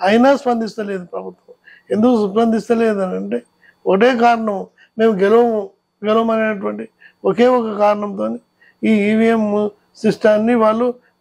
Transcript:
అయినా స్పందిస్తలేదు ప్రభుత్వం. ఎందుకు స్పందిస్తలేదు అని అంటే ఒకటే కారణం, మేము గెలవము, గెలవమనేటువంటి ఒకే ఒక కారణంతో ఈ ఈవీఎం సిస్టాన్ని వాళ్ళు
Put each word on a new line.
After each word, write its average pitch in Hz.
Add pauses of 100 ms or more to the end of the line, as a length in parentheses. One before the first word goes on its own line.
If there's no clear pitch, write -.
అయినా 233
స్పందిస్తలేదు 208
ప్రభుత్వం. 185 (380)
ఎందుకు 214
స్పందిస్తలేదు 226
అని 185
అంటే 202 (460)
ఒకటే 233
కారణం, 226 (340)
మేము 226
గెలవము, 214 (360)
గెలవమనేటువంటి 220 (360)
ఒకే 196
ఒక 226
కారణంతో 208 (560)
ఈ 220 (180)
ఈవీఎం 214 (280)
సిస్టాన్ని 214
వాళ్ళు 226 (280)